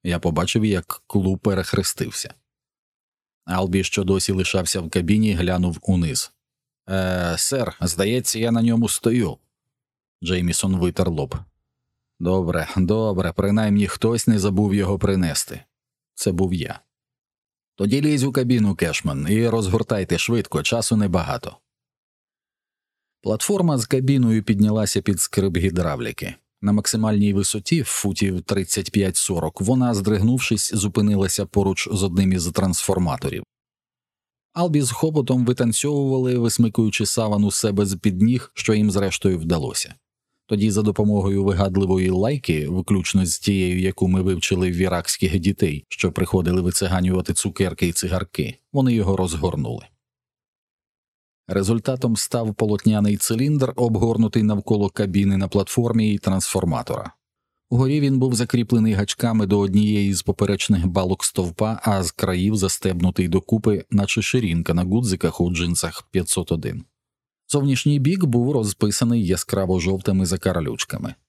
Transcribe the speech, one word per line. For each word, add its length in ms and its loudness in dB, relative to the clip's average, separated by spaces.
Я 160 -2
побачив, 460 0
як 420 -2
Клу 300 0
перехрестився. 960 -4
Албі, 400 0
що 200 -2
досі 280 0
лишався 480 -2
в 100 -10
кабіні, 420 2
глянув 500 0
униз. 500 0
"Е, 500 -2
сер, 420 -4
здається, 580 -2
я 120 0
на 120 2
ньому 260 2
стою". 500 0
Джеймісон 520 0
витер 340 0
лоб. 240 -6
"Добре, 560 0
добре, 560 0
принаймні 540 2
хтось 400 0
не 120 4
забув 360 2
його 240 0
принести". 640 0
Це 180 -2
був 220 0
я. 260 -6
"Тоді 280 0
лізь 220 2
у 80 -2
кабіну, 420 2
Кешман, 560 -2
і 180 4
розгортайте 680 0
швидко, 440 -2
часу 340 0
небагато". 600 -2
Платформа 560 0
з 80 -2
кабіною 560 2
піднялася 600 2
під 180 0
скрип 360 0
гідравліки. 760 -4
На 100 2
максимальній 600 2
висоті, 500 0
футів 600 -2
тридцять 500 -4
п'ять-сорок, 680 -2
вона, 340 2
здригнувшись, 800 0
зупинилася 720 0
поруч 460 0
з 100 -2
одним 300 2
із 140 0
трансформаторів. 960 -2
Албі 300 2
з 80 0
хоботом 540 2
витанцьовували, 920 0
висмикуючи 680 2
саван 380 0
у 60 2
себе 360 0
з-під 360 0
ніг, 320 2
що 200 0
їм 160 4
зрештою 480 0
вдалося. 560 -4
Тоді 240 0
за 120 0
допомогою 600 2
вигадливої 640 2
лайки, 580 0
включно 580 0
з 120 -4
тією, 420 0
яку 280 0
ми 140 2
вивчили 480 0
в 60 -4
іракських 600 0
дітей, 500 0
що 240 -2
приходили 480 0
вициганювати 720 0
цукерки 540 -2
і 60 -2
цигарки, 680 -6
вони 220 2
його 220 2
розгорнули. 720 -4
Результатом 640 0
став 380 -4
полотняний 600 2
циліндр, 600 0
обгорнутий 640 2
навколо 460 2
кабіни 480 0
на 120 0
платформі 680 0
і 40 -2
трансформатора. 920 -2
Угорі 300 2
він 180 2
був 160 2
закріплений 580 2
гачками 540 0
до 120 4
однієї 560 2
з 80 -4
поперечних 640 0
балок 380 0
стовпа, 580 -2
а 200 0
з 80 -4
країв 460 0
застебнутий 720 0
докупи, 640 0
наче 320 0
ширинка 520 0
на 100 2
гудзиках 560 0
у 100 2
джинсах 600 -4
п'ятсот 420 -2
один. 320 -6
Зовнішній 500 2
бік 260 0
був 280 2
розписаний 720 0
яскраво 540 0
жовтими 460 0
закарлючками. 880 -4